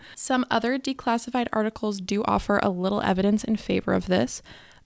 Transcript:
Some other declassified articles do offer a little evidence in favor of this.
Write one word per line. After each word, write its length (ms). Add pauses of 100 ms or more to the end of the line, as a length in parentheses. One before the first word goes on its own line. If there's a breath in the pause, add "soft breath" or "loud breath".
(160 loud breath)
Some 340
other 300
declassified 720
articles 480
do 240
offer 360
a 100
little 320
evidence 420
in 100
favor 380
of 140
this. 360 (440 loud breath)